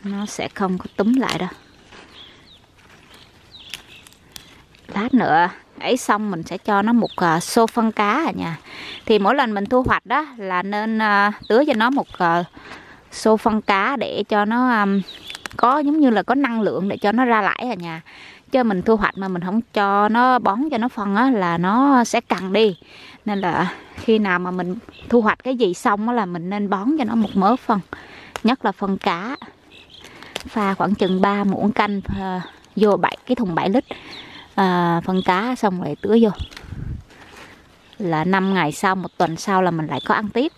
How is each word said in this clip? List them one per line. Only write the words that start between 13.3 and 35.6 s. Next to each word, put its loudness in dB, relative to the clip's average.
phân 0
cá 0
để -4
cho 2
nó, 0
à, 2
có 4
giống 0
như 6
là 4
có 0
năng 0
lượng 0
để -4
cho 2
nó 2
ra 2
lãi -2
à -4
nhà. -10
Chứ 2
mình 0
thu 4
hoạch -2
mà -6
mình -4
không -2
cho 2
nó 4
bón 0
cho -2
nó 0
phân -2
á 4
là 0
nó 4
sẽ 0
cằn -4
đi. 4
Nên -2
là -2
khi 2
nào 2
mà -4
mình -4
thu 6
hoạch 2
cái -2
gì 2
xong 0
á 0
là 0
mình -6
nên -4
bón 0
cho 0
nó -4
một 0
mớ 4
phân. 0
Nhất 0
là 2
phân -4
cá. -4
Pha -2
khoảng 0
chừng 0
ba 0
muỗng 0
canh, -2
à, -6
vô 4
bảy, -2
cái -2
thùng -4
bảy -2
lít. 2
À, 2
phân 0
cá -2
xong -2